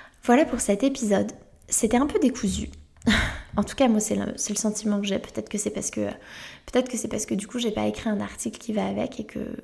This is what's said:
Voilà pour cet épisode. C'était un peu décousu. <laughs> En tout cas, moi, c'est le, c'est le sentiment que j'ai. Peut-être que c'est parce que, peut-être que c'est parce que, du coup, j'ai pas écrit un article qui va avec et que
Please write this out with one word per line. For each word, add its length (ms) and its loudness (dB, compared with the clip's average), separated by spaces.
Voilà 220 8
pour 160 0
cet 200 2
épisode. 500 2
C'était 260 4
un 100 4
peu 100 0
décousu. 520 0
<laughs> 60 6
En 60 4
tout 120 -8
cas, 120 6
moi, 120 4
c'est 160 0
le, 100 0
c'est 160 -4
le 40 -4
sentiment 440 0
que 60 -2
j'ai. 120 0
Peut-être 300 -8
que 80 -4
c'est 140 -4
parce 180 -6
que, 120 -4
peut-être 220 2
que 100 -4
c'est 100 -4
parce 180 -4
que, 80 -4
du 120 -2
coup, 120 -8
j'ai 140 -2
pas 160 0
écrit 220 -2
un 120 0
article 380 -8
qui 140 -6
va 120 0
avec 340 -4
et 60 -8
que 140 -10